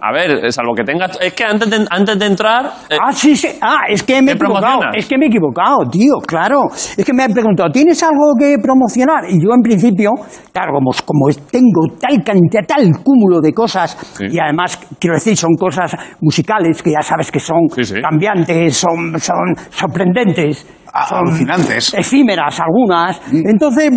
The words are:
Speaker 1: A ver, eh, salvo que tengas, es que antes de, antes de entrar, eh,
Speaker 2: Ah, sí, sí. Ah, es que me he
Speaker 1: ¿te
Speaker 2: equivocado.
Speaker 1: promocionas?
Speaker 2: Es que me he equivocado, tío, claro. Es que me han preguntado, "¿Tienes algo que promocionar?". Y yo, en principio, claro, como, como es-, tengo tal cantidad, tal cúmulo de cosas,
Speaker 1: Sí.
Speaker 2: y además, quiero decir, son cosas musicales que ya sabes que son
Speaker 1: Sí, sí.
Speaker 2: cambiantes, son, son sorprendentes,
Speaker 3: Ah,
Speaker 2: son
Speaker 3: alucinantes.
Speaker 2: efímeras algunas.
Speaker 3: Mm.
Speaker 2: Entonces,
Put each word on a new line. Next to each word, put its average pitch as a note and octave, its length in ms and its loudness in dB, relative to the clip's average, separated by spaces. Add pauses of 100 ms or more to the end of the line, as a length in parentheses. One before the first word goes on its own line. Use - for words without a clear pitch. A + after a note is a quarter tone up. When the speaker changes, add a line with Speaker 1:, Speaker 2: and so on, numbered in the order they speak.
Speaker 1:
A G#2+ 120 -2
ver, D3+ 320 0
eh, B2 60 0
salvo A#2+ 240 -2
que A2+ 80 -2
tengas, F3+ 360 -4
es F3+ 140 -4
que A#3+ 100 -4
antes G#3+ 240 0
de, G#3+ 220 0
antes G3 300 0
de G#3 80 0
entrar, G#3+ 380 0 (260)
eh, D3+ 100 0
Speaker 2:
Ah, B3+ 100 0
sí, C#4 240 2
sí. D#4+ 120 -2 (120)
Ah, B3+ 200 0 (100)
es G#3 140 -2
que C4 180 2
me C4 120 4
he - 20 -2
Speaker 1:
¿te - 80 -2
Speaker 2:
equivocado. G#3 180 0 (160)
Speaker 1:
promocionas? D3+ 180 -2
Speaker 2:
Es G#3+ 120 -4
que C4+ 100 -2
me D4+ 80 2
he C4+ 40 2
equivocado, G3 480 0 (140)
tío, A3+ 260 2 (100)
claro. G#3 380 0 (300)
Es G3 80 -2
que C#4 100 -2
me C4 100 2
han A#3 100 0
preguntado, G3 380 0
"¿Tienes D4+ 320 2
algo D4 340 2
que C#4+ 240 2
promocionar?". C4 680 2
Y E3 120 2
yo, G3+ 120 2
en B3 80 6
principio, G#3 480 2 (400)
claro, F3+ 240 -4
como, C3 160 0 (120)
como C#3+ 260 0
es-, C#3 180 -2
tengo G#3 400 4 (120)
tal C4+ 240 0
cantidad, G3 440 2
tal C4 240 2 (120)
cúmulo G3+ 380 4
de D3+ 100 2
cosas, F#3+ 460 -2 (180)
Speaker 1:
Sí. G2 140 -8
Speaker 2:
y E3 80 -4
además, E3 400 -2 (220)
quiero E3+ 160 0
decir, G#3 200 0
son E3 240 2
cosas F3 360 -4 (260)
musicales E3 600 0
que D#3+ 80 0
ya D3+ 100 0
sabes D#3+ 300 -4
que D3 80 -4
son D#3+ 180 -2 (160)
Speaker 1:
Sí, B2+ 120 -2
sí. G#2 160 -6
Speaker 2:
cambiantes, E3 760 0
son, E3 420 -2
son F3 380 -2 (140)
sorprendentes, F3+ 1000 -2 (260)
Speaker 3:
Ah, - 140 -2
Speaker 2:
son F#3 120 -4
Speaker 3:
alucinantes. E3 760 -2
Speaker 2:
efímeras G3 640 0
algunas. F3 640 0 (100)
Speaker 3:
Mm. D#3+ 180 0
Speaker 2:
Entonces, D4 480 2